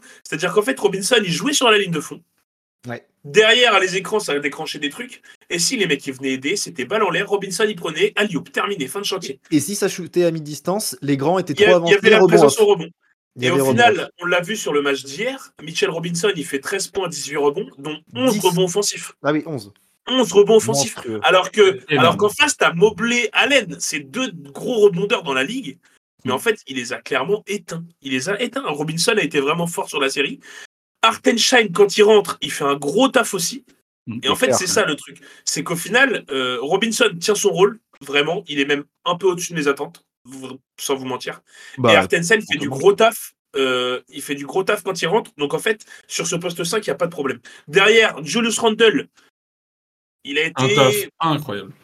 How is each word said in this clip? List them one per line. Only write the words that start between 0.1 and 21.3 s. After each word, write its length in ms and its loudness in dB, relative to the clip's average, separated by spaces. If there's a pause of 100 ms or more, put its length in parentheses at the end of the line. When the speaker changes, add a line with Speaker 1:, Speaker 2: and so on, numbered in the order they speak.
Speaker 1:
C'est-à-dire 240 -4
qu'en 120 2
fait, 160 -2
Robinson, 440 0
il 80 -2
jouait 220 -2
sur 160 2
la 80 6
ligne 140 -2
de 80 -2
fond. 240 -12 (640)
Speaker 2:
Ouais. 180 -12 (180)
Speaker 1:
Derrière, 560 4
les 180 0
écrans, 220 -2
ça 200 -4
déclenchait 400 -8
des 100 -6
trucs. 320 -14 (300)
Et 80 -4
si 180 -2
les 80 0
mecs, 220 -2
ils 60 -4
venaient 180 -6
aider, 240 -4
c'était 280 -8
balle 200 -2
en 80 0
l'air. 180 -4
Robinson, 400 -2
il 60 -6
prenait, 400 -2
alley-oop, 360 -4
terminé, 360 -4
fin 120 -10
de 60 -8
chantier. 340 -8 (120)
Speaker 2:
Et, 60 4
et 20 2
si 160 -4
ça 120 -2
shootait 360 -2
à 80 2
mi-distance, 720 -6
les 140 0
grands 200 0
étaient 160 -4
Speaker 1:
Il 80 -4
y 40 8
a, 120 8
Speaker 2:
trop 80 -2
Speaker 1:
il 60 2
y 20 8
Speaker 2:
avancés, 60 8
Speaker 1:
avait 100 4
la 80 8
Speaker 2:
rebond 120 8
Speaker 1:
présence 260 8
Speaker 2:
off. 60 2
Speaker 1:
au 40 6
rebond. 240 2 (460)
Speaker 2:
Il 80 -6
y 20 0
Speaker 1:
Et 40 2
Speaker 2:
avait 120 4
Speaker 1:
au 40 2
Speaker 2:
rebond 120 2
Speaker 1:
final, 220 4
Speaker 2:
off. 100 -8 (120)
Speaker 1:
on 40 -6
l'a 160 2
vu 140 -6
sur 180 -4
le 80 2
match 220 -2
d'hier, 580 -8
Mitchell 300 -2
Robinson, 440 -2
il 80 -6
fait 160 -6
treize 280 -6
points, 220 -4
dix-huit 280 -8
rebonds, 400 0
dont 220 -10 (160)
onze 180 2
Speaker 2:
Dix. 60 0
Speaker 1:
rebonds 260 2
offensifs. 460 -4 (100)
Speaker 2:
Ah 120 0
oui, 120 -2
onze. 260 -10 (360)
Speaker 1:
Onze 260 0
rebonds 240 6
offensifs. 380 0
Speaker 2:
Monstrueux. 260 -8
Speaker 1:
Alors 300 2